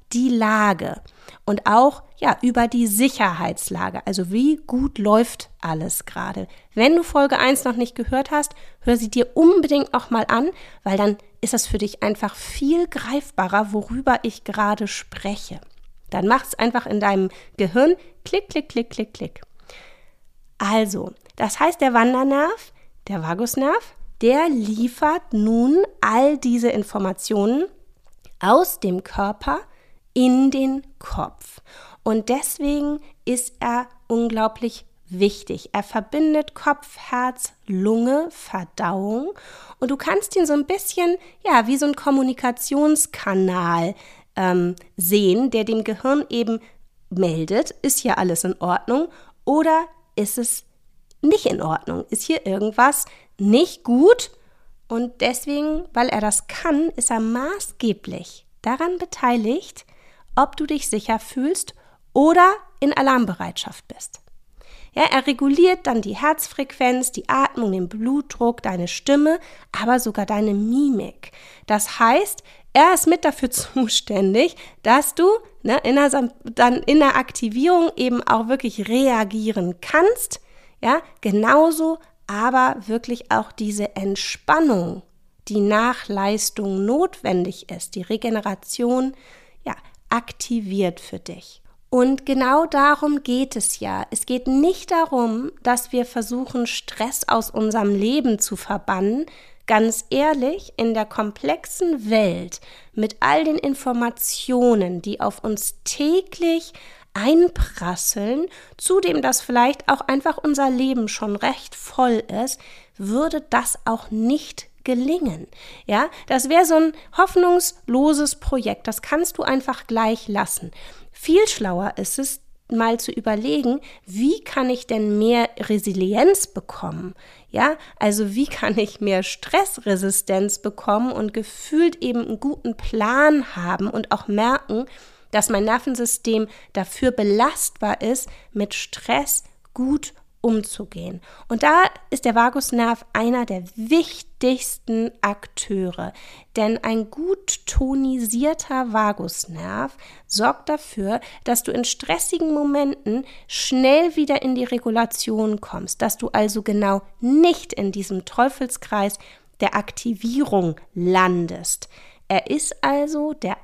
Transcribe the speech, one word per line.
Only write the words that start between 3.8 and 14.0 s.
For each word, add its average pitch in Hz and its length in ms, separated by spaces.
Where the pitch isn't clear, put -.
Also 185 240
wie 269 340
gut 254 340
läuft 214 520
alles 165 440
gerade? 190 420
Wenn 262 200
du 339 80
Folge 277 380
eins 269 240
noch 247 100
nicht 240 220
gehört 262 340
hast, 294 220
hör 240 140
sie 220 140
dir - 260
unbedingt 320 560
noch 247 180
mal 226 180
an, 277 220
weil 196 120
dann 202 200
ist 233 140
das - 120
für 208 120
dich - 260
einfach 202 320
viel 330 500
greifbarer, 208 840
worüber 240 500